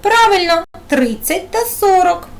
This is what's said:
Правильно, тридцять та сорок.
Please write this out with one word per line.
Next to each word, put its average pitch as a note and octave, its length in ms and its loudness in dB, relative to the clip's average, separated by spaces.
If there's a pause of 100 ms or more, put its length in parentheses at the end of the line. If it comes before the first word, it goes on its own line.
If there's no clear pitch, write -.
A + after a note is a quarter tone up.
Правильно, G4 600 2 (240)
тридцять C4 600 -2
та A4+ 140 -2
сорок. F#4 640 0 (120)